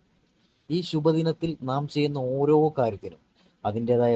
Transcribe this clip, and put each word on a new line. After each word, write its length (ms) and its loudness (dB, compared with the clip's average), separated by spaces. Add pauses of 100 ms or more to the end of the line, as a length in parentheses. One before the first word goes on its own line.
(720)
ഈ 80 -2 (120)
ശുഭദിനത്തിൽ 600 0 (200)
നാം 120 -2 (120)
ചെയ്യുന്ന 240 0 (180)
ഓരോ 200 4 (220)
കാര്യത്തിനും 420 -4 (440)
അതിൻ്റെതായ 520 2